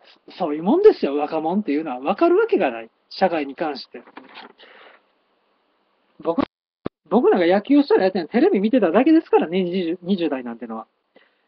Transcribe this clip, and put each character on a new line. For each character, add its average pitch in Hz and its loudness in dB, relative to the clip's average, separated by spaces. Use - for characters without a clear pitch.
そ 170 -4
う 147 -2
い 156 -6
う - -8
も 220 2
ん 392 0
で 415 8
す - -4
よ、 143 -2
若 151 -2
者 180 -2
っ - -8
て 147 -4
い 147 0
う 160 -8
の 156 -10
は。 127 -10
わ 160 -2
か 339 2
る 349 4
わ 453 2
け 403 0
が 151 0
な 113 -12
い。 117 -20
社 - 0
会 156 -4
に 135 -12
関 147 -8
し - -18
て。 - -20
僕、 160 -4
僕 254 4
ら 247 2
が 170 2
野 190 2
球 285 2
し 285 -2
た 440 2
ら 190 2
や 190 2
っ 185 -2
て 202 -4
な 165 -4
い。 - -14
テ 233 0
レ 339 4
ビ 359 0
見 214 0
て 262 2
た 175 2
だ 214 4
け 320 4
で 320 6
す - -12
か 440 4
ら 175 0
ね、 185 -2
二 180 -4
十、 165 -6
二 185 -2
十 165 -2
代 131 -6
な 120 -12
ん 113 -18
て 120 -12
の 113 -12
は。 110 -16